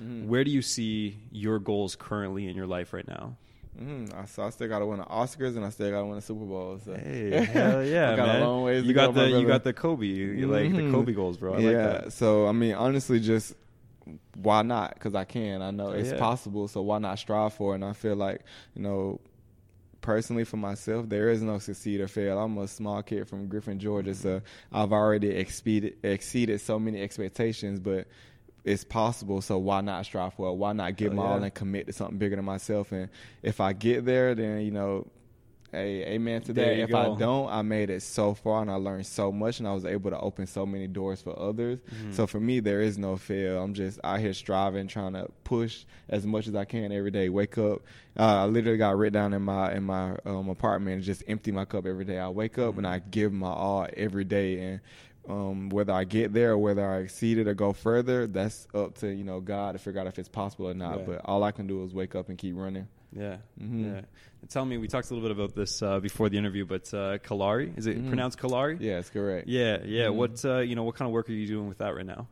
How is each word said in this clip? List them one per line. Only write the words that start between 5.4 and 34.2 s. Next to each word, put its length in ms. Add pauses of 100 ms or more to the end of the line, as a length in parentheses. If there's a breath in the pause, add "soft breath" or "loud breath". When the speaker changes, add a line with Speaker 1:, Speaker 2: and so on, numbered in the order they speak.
Speaker 1:
and 80
I 60
still 220
gotta 140
win 100
the 60
Super 240
Bowl. 380
So. 120
Speaker 2:
Hey, 340 (160)
hell 380
Speaker 1:
<laughs> 20
Speaker 2:
yeah, 280
Speaker 1:
I 20
got 120
Speaker 2:
man. 140
Speaker 1:
a 60
long 160
ways 200
Speaker 2:
You 40
Speaker 1:
to 60
Speaker 2:
got 140
Speaker 1:
go, 40
my 120
Speaker 2:
the, 40
you 60
Speaker 1:
brother. 160
Speaker 2:
got 160
the 80
Kobe, 340
you, 240
you 160
like 240
the 80
Speaker 1:
Mm-hmm. 140
Speaker 2:
Kobe 200
goals, 240
bro. 160
I 60
Speaker 1:
Yeah. 80
Speaker 2:
like 80 (300)
that. 80
Speaker 1:
So, 340
I 60
mean, 200
honestly, 460
just 340 (840)
why 280
not? 360
'Cause 140
I 120
can. 360
I 100
know 200
Speaker 2:
Hell 80
Speaker 1:
it's 120
Speaker 2:
yeah. 60
Speaker 1:
possible. 520
So 120
why 180
not 200
strive 340
for 200
it? 20
And 100
I 80
feel 220
like, 260 (320 loud breath)
you 80
know, 380 (840)
personally 420
for 140
myself, 520
there 200
is 140
no 160
succeed 420
or 60
fail. 320
I'm 180
a 100
small 360
kid 240
from 200
Griffin, 300
Georgia, 380
so 240
Speaker 2:
Mm-hmm. 360
Speaker 1:
I've 160
already 380
exceeded, 720
exceeded 600
so 180
many 220
expectations, 800
but 280 (600 loud breath)
it's 160
possible, 580
so 160
why 240
not 240
strive 280
for 160
it? 60
Why 180
not 240
give 160
Speaker 2:
Hell 100
Speaker 1:
my 60
all 100
Speaker 2:
yeah. 60
Speaker 1:
and 80
commit 340
to 60
something 240
bigger 180
than 100
myself? 460
And 180 (320 loud breath)
if 200
I 120
get 320
there, 300